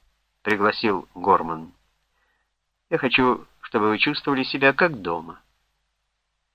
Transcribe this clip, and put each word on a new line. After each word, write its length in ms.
пригласил 760
Горман. 580
«Я 80
хочу, 500
чтобы 280
вы 80
чувствовали 460
себя 300
как 280
дома». 380